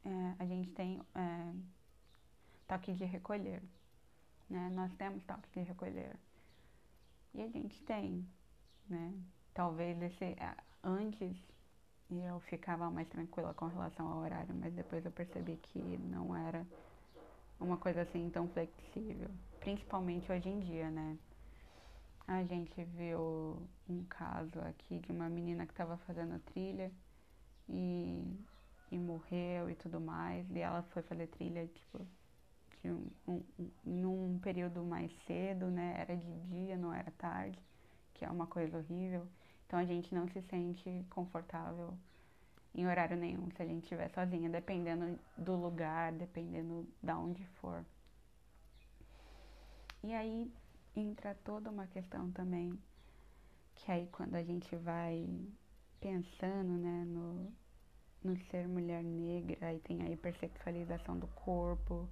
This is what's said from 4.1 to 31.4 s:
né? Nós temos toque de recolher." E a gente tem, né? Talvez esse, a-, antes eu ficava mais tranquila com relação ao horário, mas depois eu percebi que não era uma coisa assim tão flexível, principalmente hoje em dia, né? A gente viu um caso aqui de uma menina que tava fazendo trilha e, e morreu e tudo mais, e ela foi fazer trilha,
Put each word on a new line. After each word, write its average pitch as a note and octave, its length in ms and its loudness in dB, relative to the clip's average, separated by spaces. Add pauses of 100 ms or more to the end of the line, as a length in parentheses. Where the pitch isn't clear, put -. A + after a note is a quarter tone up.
né? F3+ 220 2
Nós F#3 240 2
temos G3 300 -2
toque - 260 -6
de F#3 100 -2
recolher." F#3 560 -2 (1200)
E G#3+ 80 0
a A3+ 60 0
gente - 360 -4
tem, F#3+ 420 0 (600)
né? E3+ 240 0 (400)
Talvez E3+ 500 2
esse, F3 380 0
a-, - 240 -4 (180)
antes F#3+ 540 2 (720)
eu F3 300 0
ficava E3+ 500 0
mais E3+ 180 0
tranquila E3+ 460 0
com E3 120 2
relação E3+ 420 2
ao E3 100 2
horário, E3+ 360 2
mas F3 180 2
depois F3 320 0
eu F3 60 -2
percebi F3 460 0
que - 240 -4 (180)
não F3+ 380 2
era E3 280 2 (920)
uma F3 180 4
coisa F3 260 4
assim E3+ 280 2
tão E3+ 180 2
flexível, - 800 -2 (300)
principalmente F#3 720 2
hoje F3+ 180 4
em G3+ 120 2
dia, E3 300 0
né? D#3 280 0 (1080)
A F#3 180 4
gente F3 400 0
viu E3 800 0 (260)
um F3 160 0
caso E3+ 560 -2
aqui E3+ 380 -4
de E3+ 140 -4
uma E3+ 160 0
menina E3+ 380 0
que - 80 -10
tava E3+ 240 0
fazendo E3+ 420 -2
trilha F#3+ 520 -2 (760)
e, F3+ 680 2 (540)
e F3+ 80 2
morreu F3 720 2
e E3+ 40 -2
tudo E3 260 -2
mais, E3+ 500 0
e F3+ 80 0
ela E3+ 320 4
foi E3+ 120 0
fazer E3 260 -2
trilha, E3+ 400 -2